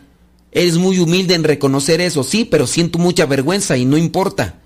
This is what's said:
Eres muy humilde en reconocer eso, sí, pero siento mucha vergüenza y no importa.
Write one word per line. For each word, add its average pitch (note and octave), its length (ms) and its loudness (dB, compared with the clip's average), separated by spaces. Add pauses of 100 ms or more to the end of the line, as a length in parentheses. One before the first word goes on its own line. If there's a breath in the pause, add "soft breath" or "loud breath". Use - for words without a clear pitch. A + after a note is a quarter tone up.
(520)
Eres E3 260 2
muy F#3 220 2
humilde F3 340 2
en E3 80 0
reconocer C#3+ 580 0
eso, E3 220 -2
sí, A3 220 -2
pero D3+ 240 0
siento E3+ 320 -2
mucha F3 260 2
vergüenza C#3+ 500 -2
y B2 80 0
no C3+ 120 2
importa. E3 680 -2